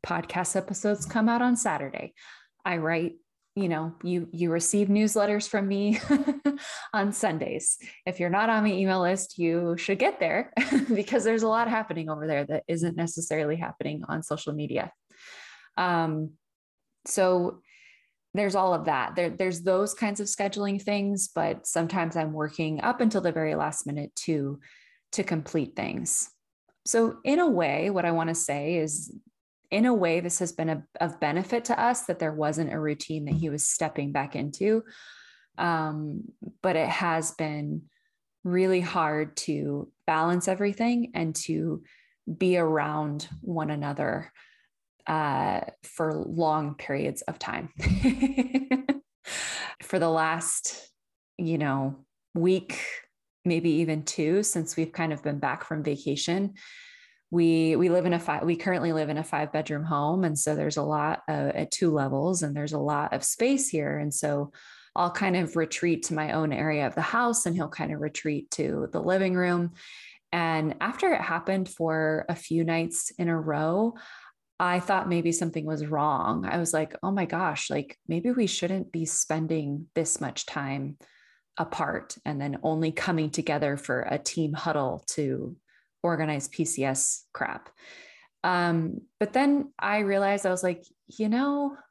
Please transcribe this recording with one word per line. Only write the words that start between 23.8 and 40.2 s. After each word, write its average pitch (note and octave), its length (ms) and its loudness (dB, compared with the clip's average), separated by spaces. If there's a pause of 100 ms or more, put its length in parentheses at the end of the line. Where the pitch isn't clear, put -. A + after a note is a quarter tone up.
minute C#3+ 300 -6
to, C#3+ 420 -2 (540)
to G3+ 100 -2
complete D#3+ 520 -2
things. - 540 -4 (560)
So A3+ 380 2
in D4 160 2
a E4+ 100 6
way, E3 400 2
what F#3 160 0
I E3+ 60 2
wanna E3 240 2
say D3 400 -2
is, D#3 360 -2 (600)
in G#3+ 140 4
a B3+ 80 6
way, F3 260 4
this F3 200 -2
has E3+ 120 0
been D#3+ 180 -2
a, D3+ 140 -2 (160)
of E3 200 -2
benefit F#3+ 460 0
to - 140 0
us A#3+ 260 2
that E3+ 120 -2
there D#3 160 0
wasn't D#3 400 0
a D#3 60 -2
routine D3+ 460 -4
that D3 100 0
he D#3 160 0
was D3 160 -2
stepping D3 440 -2
back C#3+ 240 -2
into. G3 480 0 (760)
Um, D#3 640 -2 (400)
but F3+ 120 2
it D#3+ 140 2
has E3 440 0
been D3+ 500 -4 (600)
really F#3 380 4
hard D#3 560 0
to C#3+ 540 -2 (160)
balance E3 400 4